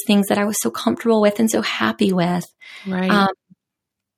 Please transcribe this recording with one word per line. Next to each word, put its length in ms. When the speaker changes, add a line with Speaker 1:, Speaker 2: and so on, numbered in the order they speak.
Speaker 1:
things 200
that 120
I 40
was 160
so 120
comfortable 500
with 180
and 100
so 120
happy 500
with. 320
Speaker 2:
Right. 220
Speaker 1:
Um, 200